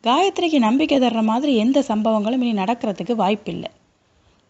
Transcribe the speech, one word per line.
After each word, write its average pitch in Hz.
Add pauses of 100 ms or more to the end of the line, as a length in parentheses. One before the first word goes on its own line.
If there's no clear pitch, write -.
காயத்ரிக்கு 320
நம்பிக்கை 277
தர்ற 233
மாதிரி 247
எந்த 247
சம்பவங்களும் 220
இனி 233
நடக்கிறதுக்கு 208
வாய்ப்பில்லை. 196 (800)